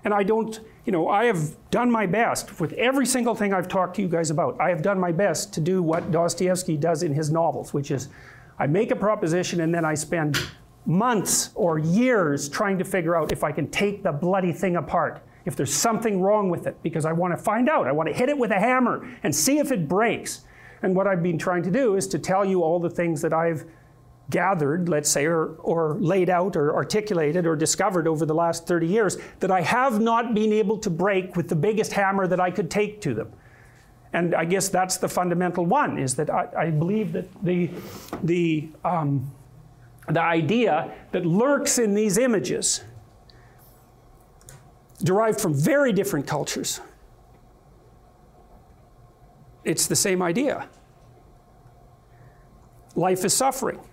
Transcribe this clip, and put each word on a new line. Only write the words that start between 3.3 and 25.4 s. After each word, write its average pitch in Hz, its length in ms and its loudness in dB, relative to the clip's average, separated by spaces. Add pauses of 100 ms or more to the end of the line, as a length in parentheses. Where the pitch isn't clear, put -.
thing 202 180 0
I've 180 140 0
talked 185 300 -2
to 214 60 -2
you 180 60 -2
guys 165 220 0
about. 156 300 0
I - 80 2
have 170 120 0
done 190 180 0
my 180 120 0
best 165 440 0
to 170 60 -4
do 180 220 0
what 170 300 0
Dostoevsky 170 640 0
does 160 260 0
in 160 100 -2
his 151 200 0
novels, 160 420 -2
which 143 160 -4
is 135 180 -4 (520)
I 143 80 0
make 202 240 2
a 226 40 0
proposition 185 640 0
and 165 140 0
then 170 100 0
I 156 100 0
spend 151 440 -2 (480)
months 208 680 2
or 165 240 2
years 170 680 2
trying 196 300 0
to 175 60 -2
figure 175 320 0
out 151 160 0
if 147 100 -2
I 156 80 0
can 147 180 -4
take 202 360 -2
the 175 80 0
bloody 175 400 0
thing 175 240 0
apart, 156 440 -2 (240)
if 151 120 -6
there's 143 180 -2
something 220 480 0
wrong 202 260 4
with 170 200 -2
it, - 160 -10
because 160 200 -2
I 160 80 0
want 170 240 0
to - 60 -10
find 226 260 2
out. 285 200 2
I 135 40 0
want 156 160 0
to - 60 -4
hit 247 140 0
it 294 100 0
with 220 140 0
a 196 80 2
hammer 240 460 2 (180)
and 165 100 0
see 285 240 2
if 285 140 0
it 170 160 -2
breaks. 185 540 0 (380)
And 190 140 0
what 190 140 2
I've 180 160 2
been 165 140 0
trying 175 260 0
to 180 80 0
do 226 240 2
is 190 100 0
to 156 140 -4
tell 190 240 0
you 185 180 2
all 165 160 2
the 170 100 -2
things 170 340 -2
that 160 100 0
I've 165 320 0 (680)
gathered, 175 600 0
let's 151 180 0
say, 143 160 0
or, 160 360 0